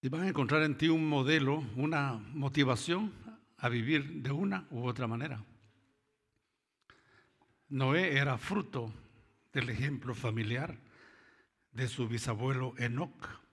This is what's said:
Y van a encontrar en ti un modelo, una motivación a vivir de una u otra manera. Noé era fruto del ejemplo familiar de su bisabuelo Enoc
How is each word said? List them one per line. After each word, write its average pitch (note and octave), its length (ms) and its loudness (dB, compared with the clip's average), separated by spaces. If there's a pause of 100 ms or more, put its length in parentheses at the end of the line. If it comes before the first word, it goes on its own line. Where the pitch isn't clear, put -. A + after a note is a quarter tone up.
Y C3 80 -2
van D#3 140 -2
a F#3+ 60 2
encontrar D3+ 340 4
en D3+ 160 2
ti D#3 100 2
un D#3+ 200 4
modelo, C#3+ 560 2 (100)
una C#3+ 380 0
motivación C#3 1000 0 (440)
a - 120 -2
vivir C#3 540 0
de B2+ 80 -4
una F#3 400 -2
u B2 160 -4
otra B2 220 -2
manera. A#2 360 -6 (2250)
Noé C#3 460 4
era C#3 220 2
fruto B2+ 560 -4 (580)
del A#2+ 180 0
ejemplo B2+ 440 -4
familiar A2+ 640 -2 (920)
de B2 160 -2
su A#2+ 180 -2
bisabuelo B2 720 -2
Enoc A#2+ 500 -4 (240)